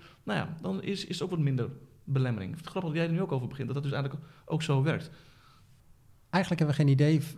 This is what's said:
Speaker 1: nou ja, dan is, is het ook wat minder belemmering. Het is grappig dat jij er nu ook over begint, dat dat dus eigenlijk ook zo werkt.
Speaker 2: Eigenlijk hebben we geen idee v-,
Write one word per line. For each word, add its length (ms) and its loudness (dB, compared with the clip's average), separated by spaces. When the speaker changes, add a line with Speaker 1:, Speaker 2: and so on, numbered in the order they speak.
Speaker 1:
nou 140 -2
ja, 220 -4
dan 220 -4
is, 220 -4
is 100 -8
het 80 -6
ook 80 -4
wat 80 -2
minder 300 0
belemmering. 500 -2
Het 100 -12
is 60 -14
grappig 220 -4
dat 80 0
jij 80 0
er 60 0
nu 80 0
ook 100 -2
over 160 -2
begint, 180 -6
dat 100 -4
dat 80 -4
dus 80 -2
eigenlijk 320 -4
ook 180 -2
zo 200 4
werkt. 280 0
Speaker 2:
Eigenlijk 320 2
hebben 160 2
we 100 4
geen 40 8
idee 300 6
v-, 160 -8